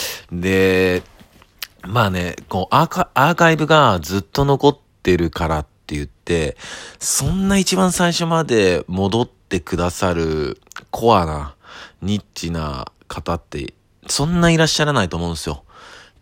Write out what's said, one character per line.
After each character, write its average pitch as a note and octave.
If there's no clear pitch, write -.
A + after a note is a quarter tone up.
で、 F#2
ま G#2+
あ -
ね、 F2+
こ F#2+
う、 -
ア C#3+
ー E3
カ-、 -
ア C3+
ー E3+
カ E3
イ D#3+
ブ D3+
が C3+
ず F#2
っ G2
と -
残 C#3
っ C#3+
て F#2
る E2+
か -
ら D#2
っ D2+
て D2
言 D2
っ C#2
て、 D#2+
そ -
ん F#3+
な G3
一 F#3
番 F#3
最 F3
初 E3+
ま E3
で G2
戻 F#2+
っ B2
て -
く -
だ F2
さ F2+
る D#2
コ A2+
ア F2+
な、 D2
ニ G2+
ッ -
チ E2+
な D2+
方 -
っ -
て -
そ -
ん E3+
な E3+
い E3
ら D#3+
っ -
し -
ゃ D3+
ら D3
な A#2+
い E2+
と E2
思 E2+
う -
ん -
で D#2
す -
よ。 D2